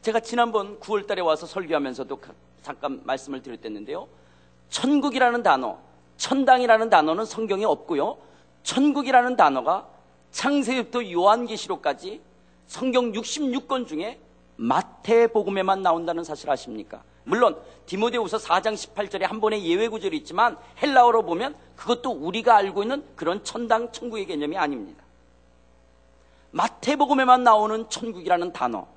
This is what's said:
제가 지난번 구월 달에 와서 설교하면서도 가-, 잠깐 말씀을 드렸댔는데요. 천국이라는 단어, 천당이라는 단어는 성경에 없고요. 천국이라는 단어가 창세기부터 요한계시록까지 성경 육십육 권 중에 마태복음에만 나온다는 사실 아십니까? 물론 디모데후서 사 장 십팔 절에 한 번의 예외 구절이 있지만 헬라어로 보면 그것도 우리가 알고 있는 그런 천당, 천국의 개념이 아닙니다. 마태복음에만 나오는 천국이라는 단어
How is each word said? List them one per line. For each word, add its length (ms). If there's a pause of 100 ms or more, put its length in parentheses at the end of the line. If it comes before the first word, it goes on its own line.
제가 180
지난번 600
구월 260
달에 160
와서 240
설교하면서도 720
가-, 160 (300)
잠깐 420
말씀을 380
드렸댔는데요. 640 (640)
천국이라는 760
단어, 340 (400)
천당이라는 720
단어는 360
성경에 400
없고요. 520 (460)
천국이라는 720
단어가 520 (440)
창세기부터 800
요한계시록까지 1120 (440)
성경 480
육십육 540
권 180
중에 340 (360)
마태복음에만 1300
나온다는 420
사실 260
아십니까? 540 (200)
물론 360 (260)
디모데후서 540
사 220
장 140
십팔 340
절에 160
한 140
번의 260
예외 220
구절이 300
있지만 400 (240)
헬라어로 420
보면 320 (200)
그것도 340
우리가 460
알고 260
있는 240 (100)
그런 280
천당, 480
천국의 340
개념이 320
아닙니다. 460 (1500)
마태복음에만 920
나오는 460
천국이라는 640
단어 440